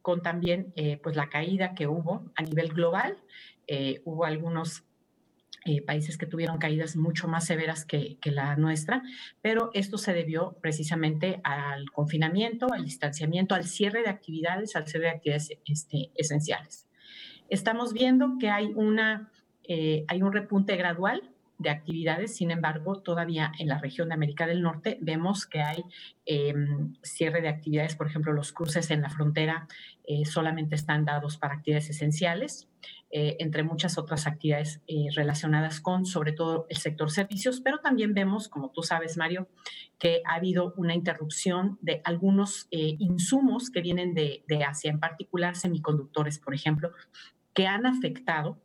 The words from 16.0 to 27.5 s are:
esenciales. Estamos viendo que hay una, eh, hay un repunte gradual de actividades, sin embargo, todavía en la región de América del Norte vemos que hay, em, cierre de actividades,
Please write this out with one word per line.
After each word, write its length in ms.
esenciales. 720
Estamos 440
viendo 460
que 100
hay 180
una, 560
eh, 420
hay 160
un 100
repunte 440
gradual 520
de 120
actividades, 640
sin 160
embargo, 520
todavía 540
en 120
la 100
región 300
de 60
América 340
del 140
Norte 380
vemos 460
que 140
hay, 240
em, 760
cierre 380
de 80
actividades, 460